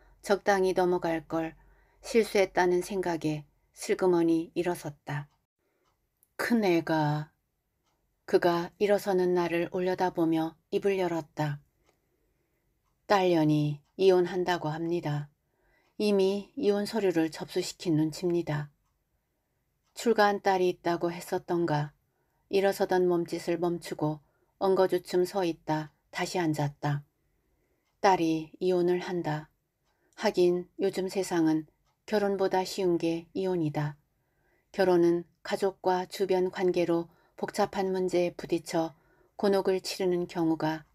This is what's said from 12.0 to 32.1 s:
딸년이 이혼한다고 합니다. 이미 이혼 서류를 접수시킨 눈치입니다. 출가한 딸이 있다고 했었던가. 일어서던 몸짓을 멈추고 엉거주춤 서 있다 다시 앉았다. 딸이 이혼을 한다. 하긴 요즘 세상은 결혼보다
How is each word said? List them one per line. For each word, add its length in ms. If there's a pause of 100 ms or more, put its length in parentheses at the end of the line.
딸년이 760 (160)
이혼한다고 720
합니다. 600 (680)
이미 580
이혼 300
서류를 460
접수시킨 640
눈치입니다. 760 (1200)
출가한 480
딸이 280
있다고 420
했었던가. 840 (560)
일어서던 580
몸짓을 500
멈추고 640 (380)
엉거주춤 680
서 180
있다 480 (180)
다시 300
앉았다. 640 (960)
딸이 600
이혼을 400
한다. 500 (640)
하긴 540 (100)
요즘 300
세상은 580 (380)
결혼보다 580